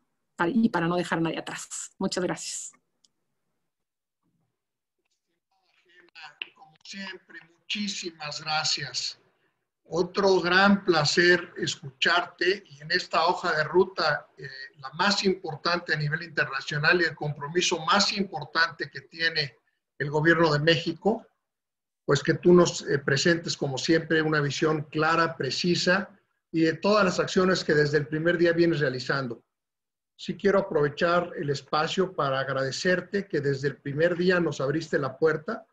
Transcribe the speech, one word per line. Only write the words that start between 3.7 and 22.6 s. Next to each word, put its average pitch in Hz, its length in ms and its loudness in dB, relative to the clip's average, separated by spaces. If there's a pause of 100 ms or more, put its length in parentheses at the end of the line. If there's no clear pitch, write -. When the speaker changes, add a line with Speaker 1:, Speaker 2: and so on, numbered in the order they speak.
Speaker 2:
Como - 180 -20 (100)
siempre, 190 560 -16 (200)
muchísimas 165 800 -8
gracias. 156 800 -4 (720)
Otro 180 480 2
gran 190 460 4
placer 175 720 4
escucharte 175 1120 -2
y 139 120 -20
en 151 120 -12
esta 175 340 0
hoja 175 320 0
de 156 60 2
ruta, 165 640 0 (100)
eh, 147 100 -14 (300)
la 135 140 -16
más 190 320 0
importante 175 720 -2
a - 20 -2
nivel 151 240 -4
internacional 151 800 -2
y 170 40 2
el 151 100 -4
compromiso 156 640 -4
más 190 360 2
importante 165 760 -4
que 139 100 -16
tiene 165 540 -4 (420)
el 143 140 -4
gobierno 160 420 4
de 147 60 2
México, 165 640 0 (800)
pues 139 160 0
que 160 140 0
tú 175 180 6
nos, 170 340 4